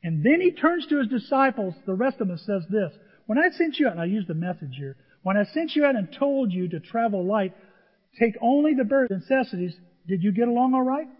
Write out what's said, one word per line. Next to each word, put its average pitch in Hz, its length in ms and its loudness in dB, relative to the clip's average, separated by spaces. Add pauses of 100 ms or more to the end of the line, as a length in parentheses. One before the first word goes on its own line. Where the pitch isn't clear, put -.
And 160 200 -2
then 294 180 6
he 359 100 4
turns 330 360 0
to 294 120 0
his 233 100 -2
disciples, 240 640 0 (100)
the 190 80 -4
rest 247 200 0
of 226 140 -4
them, 180 40 -2
and 170 80 -8
says 196 300 -4
this, 190 280 -2 (280)
"When 220 120 -2
I 339 120 4
sent 330 280 -2
you 285 100 4
out," 175 60 0
and 170 80 -6
I 170 40 -2
use 196 200 -2
the 170 80 -6
Message 160 440 -6
here, 139 180 -12 (280)
"when 190 120 0
I 208 80 4
sent 311 320 -4
you 294 100 4
out 277 100 4
and 196 180 -4
told 269 400 0
you 180 160 -4
to 165 100 -8
travel 208 460 -2
light, 190 280 0 (640)
take 226 240 2
only 285 320 4
the 254 120 2
bare 269 240 2
necessities, 185 680 -2 (300)
did 175 160 -2
you 208 80 2
get 226 160 2
along 247 260 2
all 262 80 2
right?" 269 260 -2 (120)